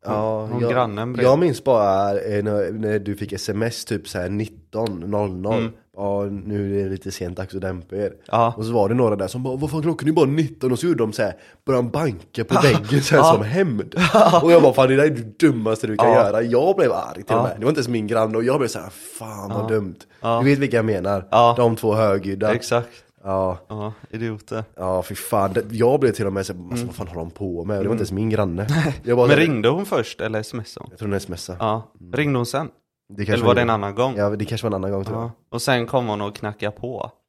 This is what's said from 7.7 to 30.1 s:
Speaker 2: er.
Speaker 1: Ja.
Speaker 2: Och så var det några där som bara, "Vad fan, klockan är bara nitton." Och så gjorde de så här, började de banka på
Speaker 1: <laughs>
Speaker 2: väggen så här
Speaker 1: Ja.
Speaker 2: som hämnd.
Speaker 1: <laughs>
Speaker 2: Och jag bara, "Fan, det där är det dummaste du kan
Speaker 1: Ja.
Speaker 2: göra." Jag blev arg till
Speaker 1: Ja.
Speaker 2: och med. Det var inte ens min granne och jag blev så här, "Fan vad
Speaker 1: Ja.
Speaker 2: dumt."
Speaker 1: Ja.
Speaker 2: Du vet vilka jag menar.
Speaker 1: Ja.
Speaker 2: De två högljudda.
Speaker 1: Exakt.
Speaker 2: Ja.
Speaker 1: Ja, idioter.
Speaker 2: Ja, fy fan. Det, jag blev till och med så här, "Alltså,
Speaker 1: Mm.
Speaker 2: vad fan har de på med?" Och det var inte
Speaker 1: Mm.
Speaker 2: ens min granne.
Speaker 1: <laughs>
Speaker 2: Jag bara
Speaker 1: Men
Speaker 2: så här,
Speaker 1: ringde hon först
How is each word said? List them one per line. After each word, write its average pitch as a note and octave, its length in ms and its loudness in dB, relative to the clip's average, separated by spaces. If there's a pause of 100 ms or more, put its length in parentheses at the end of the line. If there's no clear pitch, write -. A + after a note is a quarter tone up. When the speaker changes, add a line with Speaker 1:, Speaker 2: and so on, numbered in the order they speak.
Speaker 2:
er. G2+ 180 -4 (120)
Speaker 1:
Ja. A#2 320 2
Speaker 2:
Och A2 80 -6
så A#2 60 -6
var G#2 180 2
det A#2 60 0
några A#2 200 2
där F#2+ 120 -4
som B2 160 -8
bara, C3 120 -6
"Vad C#3 160 -6
fan, D#3 100 -4
klockan D#3 280 -2
är D#3 40 0
bara D#3+ 120 4
nitton." C3+ 460 -2
Och B2 80 0
så E3 80 -2
gjorde D#3+ 160 2
de G#2+ 100 -2
så - 100 -4
här, F#2+ 120 -2 (300)
började B2+ 220 0
de A2+ 40 -6
banka B2 520 -4
på - 100 -2
Speaker 1:
<laughs> D#3+ 100 4
Speaker 2:
väggen C3 380 4
så D3+ 140 0
här C#3 80 8
Speaker 1:
Ja. E3 100 8
Speaker 2:
som G#2 100 2
hämnd. B2+ 520 -2 (220)
Speaker 1:
<laughs> E3+ 260 10
Speaker 2:
Och E3 80 8
jag E3+ 100 12
bara, C3+ 120 8
"Fan, C3 160 6
det C3 60 6
där C#3+ 80 6
är D#3 60 6
det A#2 300 -6
dummaste A2 480 2
du G#2+ 100 -2
kan A#2+ 120 6
Speaker 1:
Ja. A2+ 60 8
Speaker 2:
göra." G#2+ 260 4
Jag B2+ 340 4
blev D3+ 160 4
arg E2+ 220 -4
till - 140 -14
Speaker 1:
Ja. A2+ 100 2
Speaker 2:
och A#2+ 60 2
med. F2 160 -2
Det A2 60 -4
var C3+ 40 4
inte D3+ 100 0
ens A#2+ 80 -2
min A2+ 200 -2
granne A2 300 0
och A2+ 60 0
jag C3 160 2
blev B2 80 0
så A2 120 -6
här, G2+ 100 -14
"Fan G#2 600 -14
vad F#2+ 140 -4
Speaker 1:
Ja. A2 40 -6
Speaker 2:
dumt." G#2 280 -2 (260)
Speaker 1:
Ja. A#2 180 0
Speaker 2:
Du B2+ 100 2
vet C#3 100 2
vilka A#2+ 160 -2
jag A2+ 100 2
menar. G2 460 -2
Speaker 1:
Ja. A#2+ 260 6
Speaker 2:
De A#2 180 4
två A2 180 0
högljudda. G2+ 600 0
Speaker 1:
Exakt. A#2+ 360 -2 (360)
Speaker 2:
Ja. F#2+ 320 -2 (100)
Speaker 1:
Ja, G#2+ 260 -10 (160)
idioter. A2+ 540 -8 (120)
Speaker 2:
Ja, F#2 280 -2
fy G2 120 -10
fan. G2 380 -2
Det, A2 180 -2
jag A#2+ 280 2
blev B2+ 120 2
till G#2 160 -4
och F#2+ 60 -4
med G2 120 -4
så G2 80 -10
här, F2+ 60 -12
"Alltså, F2+ 160 -10
Speaker 1:
Mm. A#2+ 120 -8
Speaker 2:
vad A#2 80 -12
fan G2+ 120 -10
har E2 80 -14
de E2 160 -10
på F2 340 -8
med?" G2+ 120 -2
Och F#2+ 60 -2
det G2 60 -2
var A2+ 40 0
inte - 0 -
Speaker 1:
Mm. A2 40 -2
Speaker 2:
ens G#2 140 -4
min G#2 180 -2
granne. G#2 380 -2 (180)
Speaker 1:
<laughs> C#3 180 -6
Speaker 2:
Jag A#2+ 140 0
bara B2 100 6
Speaker 1:
Men C#3+ 80 6
Speaker 2:
så D3 60 4
här, E3 60 4
Speaker 1:
ringde A#2+ 220 2
hon F3+ 160 -2
först D3+ 360 -4